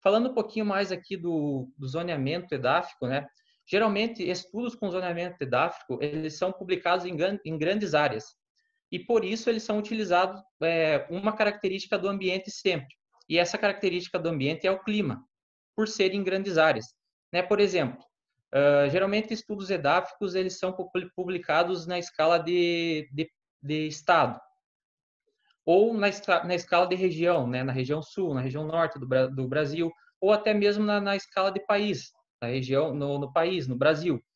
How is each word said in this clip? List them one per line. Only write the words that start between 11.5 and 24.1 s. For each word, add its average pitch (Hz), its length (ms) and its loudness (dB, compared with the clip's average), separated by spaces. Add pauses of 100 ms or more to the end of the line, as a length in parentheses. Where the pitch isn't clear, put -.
do 180 100 -2
ambiente 190 440 -2
sempre, 165 440 -2 (320)
e 160 120 0
essa 175 180 2
característica 185 600 -2
do 165 100 -2
ambiente 156 380 -2
é 185 40 4
o 190 120 -2
clima, 202 420 -2 (500)
por 214 120 0
ser 190 260 0
em 202 100 -2
grandes 185 360 0
áreas, 147 260 4 (480)
né? 175 80 0
Por 196 180 2
exemplo, 180 400 2 (540)
ah, 143 340 6
geralmente 202 460 0
estudos 202 380 -6
edáficos, 175 640 0
eles 185 240 -2
são 185 120 -2
pu-, 185 200 -10 (240)
publicados 175 720 0
na 180 100 -4
escala 170 400 2
de, 170 760 0
de, 156 160 -4 (360)
de 156 240 -2
estado, 147 520 2 (1300)